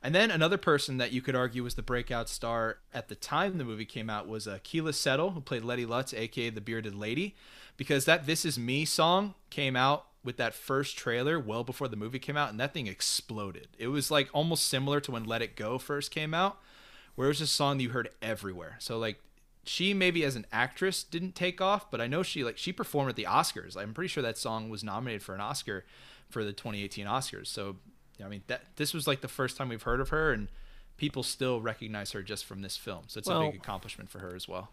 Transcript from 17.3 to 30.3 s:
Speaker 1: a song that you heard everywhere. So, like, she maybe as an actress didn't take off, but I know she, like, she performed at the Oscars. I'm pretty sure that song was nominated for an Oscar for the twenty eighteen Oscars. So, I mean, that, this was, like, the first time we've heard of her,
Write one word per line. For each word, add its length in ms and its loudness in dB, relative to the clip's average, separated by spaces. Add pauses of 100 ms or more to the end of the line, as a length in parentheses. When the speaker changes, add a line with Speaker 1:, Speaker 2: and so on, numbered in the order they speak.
Speaker 1:
a 40 0
song 300 4
that 60 2
you 80 0
heard 180 0 (140)
everywhere. 560 -4
So, 200 -4
like, 220 -2 (440)
she 280 2
maybe 320 4
as 100 2
an 160 -6
actress 540 2
didn't 300 -6
take 260 -2
off, 300 2
but 100 -2
I 60 0
know 160 0
she, 200 -2
like, 140 -2
she 160 -4
performed 380 0
at 60 -4
the 80 -4
Oscars. 520 2
I'm 160 -6
pretty 160 -4
sure 140 -2
that 160 -2
song 320 -2
was 120 -6
nominated 400 -4
for 120 -8
an 80 -4
Oscar 420 -4 (460)
for 120 -2
the 120 -2
twenty 280 -4
eighteen 240 -6
Oscars. 420 -2
So, 280 -6 (480)
I 40 -10
mean, 180 -10
that, 160 -4 (140)
this 180 0
was, 120 -2
like, 140 2
the 80 -6
first 300 -2
time 100 -2
we've 140 -6
heard 180 2
of 80 0
her, 240 4